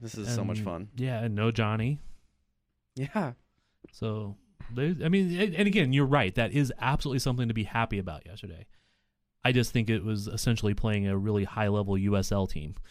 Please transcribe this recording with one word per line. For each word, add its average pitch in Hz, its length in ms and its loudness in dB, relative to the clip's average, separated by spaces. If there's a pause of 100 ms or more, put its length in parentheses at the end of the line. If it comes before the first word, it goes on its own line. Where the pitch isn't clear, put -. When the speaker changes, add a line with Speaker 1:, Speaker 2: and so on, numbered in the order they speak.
Speaker 1:
This 113 140 -12
is 110 180 -4
so 110 100 0
much 107 140 -2
Speaker 2:
And, 107 80 -4
Speaker 1:
fun. 92 300 -6
Speaker 2:
yeah, 123 280 -4
and 113 120 -2
no 107 160 2
Johnny. 110 500 0 (960)
Speaker 1:
Yeah. 139 380 -4 (580)
Speaker 2:
So, 107 440 -6 (380)
they, 147 300 0
I 160 60 2
mean, 180 300 2
and, 196 160 0
and 202 120 4
again, 180 260 4
you're 139 140 6
right. 131 280 4
That 113 160 2
is 135 280 2
absolutely 135 400 0
something 123 280 0
to 113 60 0
be 110 100 -2
happy 113 360 -2
about 85 260 -8
yesterday. 87 400 -16 (800)
I 131 100 6
just 123 180 2
think 113 180 2
it 107 140 0
was 107 240 -4
essentially 110 460 0
playing 101 340 0
a 98 100 0
really 104 280 0
high-level 101 540 0
U 101 180 2
S 95 140 0
L 98 160 2
team. 76 280 -6 (160)